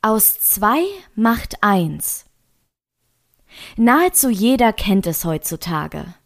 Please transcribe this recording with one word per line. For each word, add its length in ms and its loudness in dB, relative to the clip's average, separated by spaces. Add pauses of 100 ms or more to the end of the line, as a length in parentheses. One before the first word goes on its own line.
Aus 360 2
zwei 460 0 (300)
macht 480 0
eins. 640 -2 (1500)
Nahezu 520 2
jeder 440 2
kennt 340 0
es 180 -4
heutzutage 800 -6 (200)